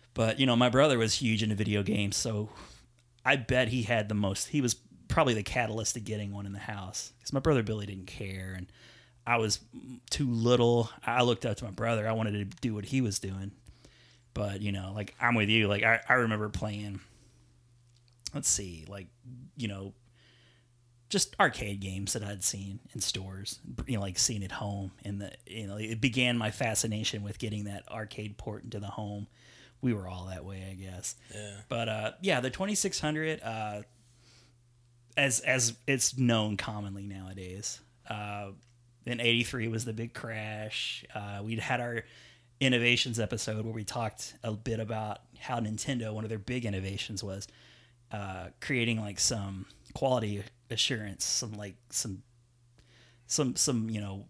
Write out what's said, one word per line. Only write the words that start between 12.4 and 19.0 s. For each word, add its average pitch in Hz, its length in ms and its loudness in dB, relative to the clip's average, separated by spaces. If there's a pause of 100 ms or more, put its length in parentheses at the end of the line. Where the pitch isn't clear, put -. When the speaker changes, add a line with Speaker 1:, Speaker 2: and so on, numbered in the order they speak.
Speaker 1:
do 113 140 0
what 104 100 -4
he 131 160 2
was 104 200 2
doing. 98 320 -6 (840)
But, 101 260 -2
you 104 120 -2
know, 95 220 -4
like, 104 260 -6
I'm 120 140 6
with 107 140 6
you. 110 180 8
Like, 101 160 4
I, 113 260 6
I 135 60 8
remember 107 360 4
playing, 104 500 -6 (1300)
let's 139 140 -2
see, 87 400 -2
like, 98 180 -12 (500)